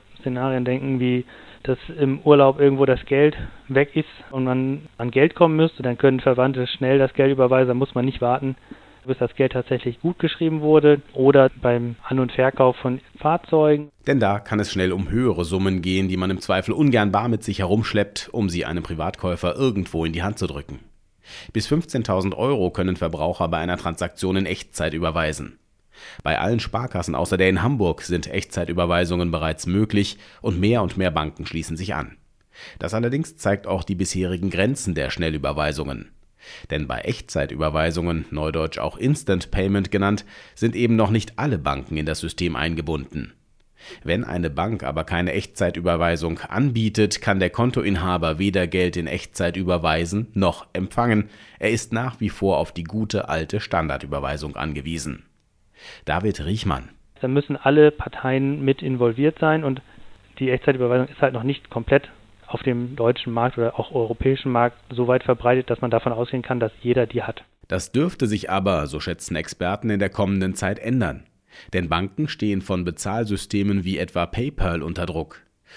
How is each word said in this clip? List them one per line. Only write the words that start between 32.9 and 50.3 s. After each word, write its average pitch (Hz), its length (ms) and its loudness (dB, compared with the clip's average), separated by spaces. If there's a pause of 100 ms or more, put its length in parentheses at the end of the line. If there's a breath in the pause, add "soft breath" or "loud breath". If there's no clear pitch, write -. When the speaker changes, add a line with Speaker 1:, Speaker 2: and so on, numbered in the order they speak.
Speaker 2:
allerdings 123 420 -2
zeigt 101 300 -2
auch 92 160 -2
die 98 140 -4
bisherigen 92 540 -2
Grenzen 95 440 -2
der 67 160 -4
Schnellüberweisungen. 76 1000 -4 (580 loud breath)
Denn 76 160 -2
bei 62 140 -6
Echtzeitüberweisungen, 78 1300 -2
neudeutsch 78 480 -4
auch - 180 -6
Instant 107 540 0
Payment 98 400 0
genannt, 101 340 0 (300 loud breath)
sind 117 220 -2
eben 117 180 4
noch 110 160 4
nicht - 300 -2
alle 131 180 0
Banken 71 380 -4
in 78 100 -2
das 78 140 -4
System 82 340 -4
eingebunden. 76 800 -4 (720 loud breath)
Wenn 98 220 -2
eine 85 260 -2
Bank 82 320 -4
aber 73 220 -4
keine 87 280 0
Echtzeitüberweisung 85 1080 -2
anbietet, 110 800 0
kann 98 180 0
der 90 120 2
Kontoinhaber 90 880 0
weder 95 260 2
Geld 90 300 0
in 82 100 -4
Echtzeit 87 500 -4
überweisen 87 760 0